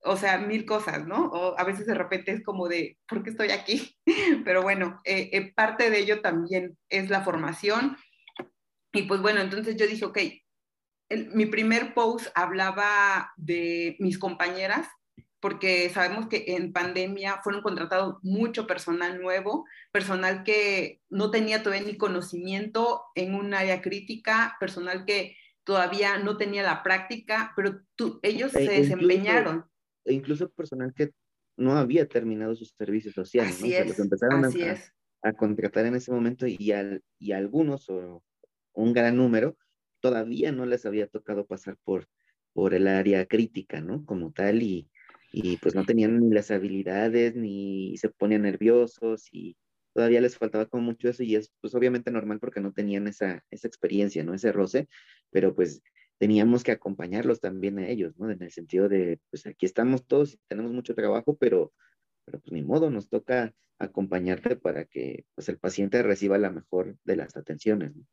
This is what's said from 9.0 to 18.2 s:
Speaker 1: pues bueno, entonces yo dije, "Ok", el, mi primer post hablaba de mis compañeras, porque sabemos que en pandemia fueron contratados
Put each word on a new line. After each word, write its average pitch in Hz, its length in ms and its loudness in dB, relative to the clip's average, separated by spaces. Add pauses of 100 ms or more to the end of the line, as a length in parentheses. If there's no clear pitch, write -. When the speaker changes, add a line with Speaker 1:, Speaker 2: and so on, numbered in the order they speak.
Speaker 1:
pues 196 180 -2
bueno, 208 200 2
entonces 208 360 -4
yo 220 100 2
dije, 220 180 -2
"Ok", 202 140 -4 (920)
el, 220 240 -4
mi 214 120 4
primer 220 480 0
post 233 400 0
hablaba 190 1000 2
de 170 640 -2
mis 185 180 0
compañeras, 190 680 -2 (520)
porque 185 500 0
sabemos 190 380 -2
que 214 160 -4 (120)
en 175 160 -4
pandemia 190 720 -4
fueron 202 180 -4
contratados 185 600 -2